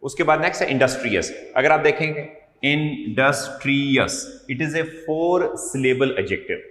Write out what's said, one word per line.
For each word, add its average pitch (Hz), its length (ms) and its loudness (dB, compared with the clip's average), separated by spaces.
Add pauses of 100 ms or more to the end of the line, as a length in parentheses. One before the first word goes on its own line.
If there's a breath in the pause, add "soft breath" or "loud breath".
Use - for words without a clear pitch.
उसके 135 220 -4
बाद 156 180 4
नेक्स्ट 175 200 -2
है 185 100 -2
इंडस्ट्रियस। 123 600 2 (220)
अगर 139 160 4
आप 156 80 6
देखेंगे 151 500 0 (340)
industrious, 139 1500 0 (360)
it 127 120 -4
is 151 140 -4
a 160 80 0 (220)
four 170 520 0
syllable 131 600 0
adjective - 540 -4